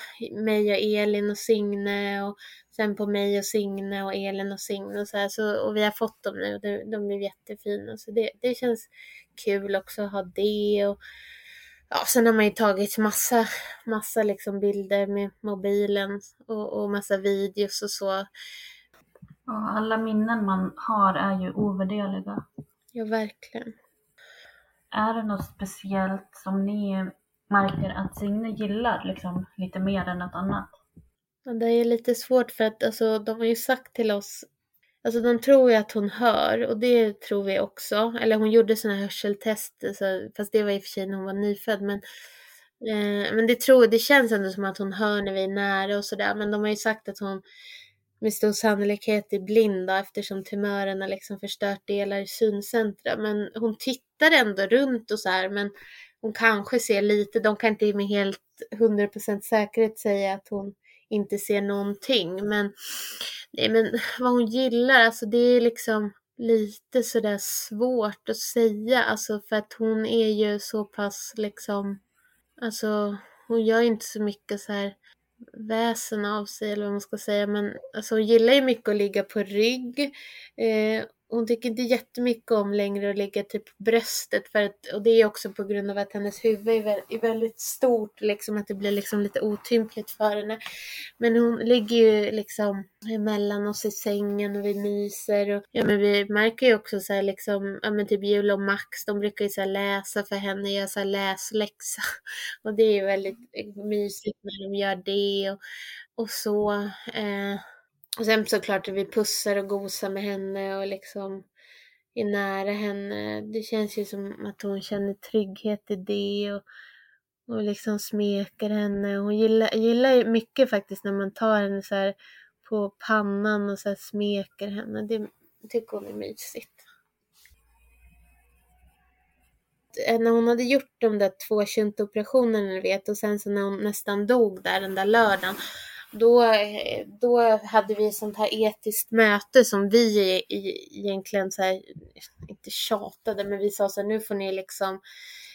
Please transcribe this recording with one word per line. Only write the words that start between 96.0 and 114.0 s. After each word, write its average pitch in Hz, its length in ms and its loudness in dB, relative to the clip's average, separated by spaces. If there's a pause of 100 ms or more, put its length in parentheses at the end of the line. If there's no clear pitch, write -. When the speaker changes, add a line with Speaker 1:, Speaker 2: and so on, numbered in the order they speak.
Speaker 1:
märker 220 380 2
ju 233 80 8
också 208 260 -4
så 202 120 -6
här, 196 100 0
liksom, 196 600 -4
ja, 214 80 0
men 208 160 0
typ 196 180 0
Julia 202 300 4
och 196 60 -2
Max, 202 460 -4
de 202 140 -2
brukar 208 240 -2
ju 202 40 0
så 202 120 -6
här 196 80 0
läsa 196 560 -2
för 202 120 -6
henne, 196 360 -4
göra 196 160 -2
så 202 100 -8
här 196 80 -2
läsläxa. 196 960 -4 (300)
<laughs> - 320 -12
Och 220 100 -4
det 220 80 4
är 220 100 6
ju 196 140 2
väldigt 196 320 -2 (380)
mysigt 208 680 -4
när 196 260 -12
de 196 100 -6
gör 196 180 0
det. 196 540 -2
Och, 196 80 -8 (640)
och 214 80 -8
så, 208 420 0 (420)
eh, 202 420 -4 (640)
och 233 60 -4
sen 220 220 4
såklart 202 420 -2
att 190 60 -6
vi 196 120 -2
pussar 208 500 -2
och 196 120 -4
gosar 196 420 -6
med 196 120 -6
henne 196 540 -6
och, 196 100 -6
liksom, 196 580 -10 (720)
är 226 100 -2
nära 196 480 -2
henne. 208 680 -6
Det 214 220 -8
känns 214 360 -4
ju 208 60 -2